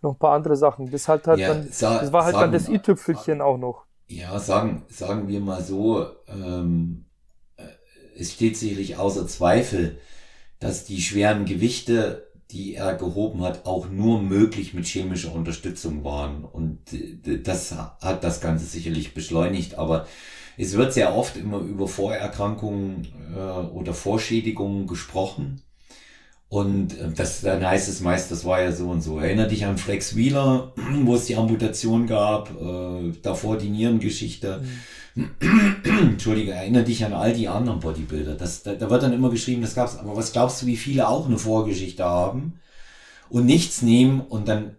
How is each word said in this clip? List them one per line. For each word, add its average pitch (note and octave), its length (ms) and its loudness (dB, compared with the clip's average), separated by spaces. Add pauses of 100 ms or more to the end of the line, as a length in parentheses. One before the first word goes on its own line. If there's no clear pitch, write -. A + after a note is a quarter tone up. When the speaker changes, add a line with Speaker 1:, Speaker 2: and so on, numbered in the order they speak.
Speaker 1:
noch D3 100 0
ein C3 60 -12
paar D3 160 6
andere D3+ 200 4
Sachen. C#3 360 2
Das C#3+ 160 -4
hat, D#3 180 4
hat D#3+ 140 6
Speaker 2:
Ja, - 80 2
Speaker 1:
dann, D3+ 240 2
Speaker 2:
sa-, A2+ 300 2
Speaker 1:
das C#3+ 120 -4
war E3+ 100 6
halt F3 120 4
dann G3+ 60 6
Speaker 2:
sagen E3 120 4
Speaker 1:
das E3+ 160 2
i-Tüpfelchen E3 720 0
auch C#3 160 4
noch. B2 280 -6 (220)
Speaker 2:
Ja, F2 300 -8
sagen, G#2 520 0
sagen G2+ 380 -4
wir G2+ 120 -2
mal F#2 240 -4
so, G2+ 420 2 (220)
ähm, F2 800 -2 (520)
äh, - 60 -20 (520)
es F2 180 -10
steht A2+ 240 2
sicherlich G2 400 -6
außer G2 300 -2
Zweifel, F2+ 680 2 (640)
dass G2+ 260 -6
die F#2+ 160 -6
schweren G2+ 440 2
Gewichte, G#2+ 840 0 (240)
die G2 240 -10
er F#2 180 -2
gehoben F2+ 480 -4
hat, F2+ 240 -4
auch F#2 240 -4
nur G#2 320 2
möglich G2 540 2
mit F2 100 -4
chemischer F2+ 480 -4
Unterstützung E2 720 -6
waren. C#2+ 420 -6
Und, - 480 -8
äh, - 220 -10
d-, - 260 -4
das - 300 -4
ha-, - 320 -12
hat F2+ 200 -2
das E2+ 160 0
Ganze D#2+ 260 0
sicherlich E2 500 -6
beschleunigt. F2 640 -2
Aber D#2+ 260 0 (500)
es F#2+ 220 -4
wird C3 160 4
sehr - 220 4
oft B2 200 -2
immer G2+ 260 -6
über F#2+ 260 -4
Vorerkrankungen, G2+ 1200 -4 (280)
äh, F#2 40 -8
oder F2+ 560 -6
Vorschädigungen G#2 920 -2
gesprochen. F2 800 -6 (840)
Und, G2+ 520 0
äh, E2 160 -6
das, - 260 -4
dann F#2 260 0
heißt G2 220 2
es F2+ 120 -6
meist, F2+ 280 0
das E2+ 160 -6
war F#2 160 2
ja F2+ 100 0
so F2+ 200 -4
und E2 100 0
so. D#2 160 -6
Erinner G#2+ 300 2
dich G#2 180 -2
an G2 140 0
Flex - 360 -4
Wheeler, C3 580 2 (140)
<clears throat> C#3+ 140 0
wo A#2+ 140 6
es A#2+ 100 2
die A#2 100 -2
Amputation A2+ 680 2
gab, G#2+ 460 2
äh, F2 600 -6 (100)
davor G#2+ 340 -2
die G2+ 120 -4
Nierengeschichte. A2 920 0
Speaker 1:
Mhm. B2+ 120 -8 (420)
Speaker 2:
<clears throat> - 140 -4 (540)
Entschuldige, G#2 680 4
erinnere G#2 300 4
dich A2+ 220 0
an G#2 80 -2
all G#2 200 2
die A2+ 140 0
anderen A#2+ 320 0
Bodybuilder. D2+ 560 -4
Das, - 280 -6
da, G2+ 100 -6
da G2 160 -4
wird B2+ 140 6
dann B2+ 100 4
immer B2 160 4
geschrieben, A#2 320 0
das A2 140 -2
gab's. B2 220 -2
Aber G2+ 180 -8
was A2+ 180 -4
glaubst B2 280 2
du, B2+ 40 -4
wie A#2+ 120 2
viele C3 300 2
auch C#3 200 0
eine A2+ 100 4
Vorgeschichte G#2 640 0
haben F2+ 560 -2 (720)
und A#2+ 160 4
nichts D#3+ 380 6
nehmen B2+ 380 8
und G#2+ 260 -6
dann G#2+ 320 -2